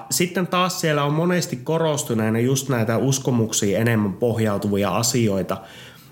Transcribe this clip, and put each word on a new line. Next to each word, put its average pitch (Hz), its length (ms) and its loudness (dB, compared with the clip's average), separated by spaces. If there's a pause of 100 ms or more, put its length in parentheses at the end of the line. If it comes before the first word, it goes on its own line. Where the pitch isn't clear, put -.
(100)
sitten 180 360 0
taas 180 340 -2
siellä 147 240 2
on 147 80 0
monesti 170 440 0
korostuneena 135 800 0
just 131 300 0
näitä 113 280 0
uskomuksiin 117 800 0
enemmän 110 360 2
pohjautuvia 101 760 0
asioita, 98 680 0 (560)